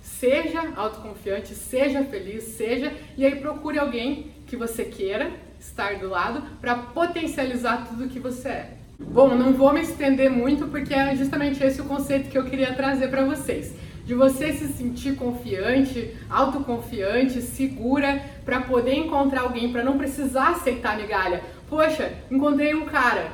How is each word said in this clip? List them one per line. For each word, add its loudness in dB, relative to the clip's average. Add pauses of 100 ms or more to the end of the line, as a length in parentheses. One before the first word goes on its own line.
seja 0
autoconfiante, -6
seja 0
feliz, -8
seja, -4 (240)
e 2
aí 4
procure -4
alguém -2 (140)
que -10
você -4
queira -4 (280)
estar -6
do -8
lado -2 (180)
pra 0
potencializar -2
tudo -8
que -8
você -8
é. -8 (280)
Bom, 6
não 6
vou 8
me 4
estender 2
muito 2
porque -4
é 4
justamente 0
esse 2
o -6
conceito -2
que 0
eu 0
queria 0
trazer 0
pra 2
vocês. -2 (300)
De -4
você 4
se -4
sentir -4
confiante, 0 (120)
autoconfiante, 0
segura, 0 (220)
pra 0
poder 2
encontrar 2
alguém, -2
pra -2
não 2
precisar 2
aceitar 0
migalha. 0 (260)
"Poxa, 2 (180)
encontrei 4
um -2
cara 2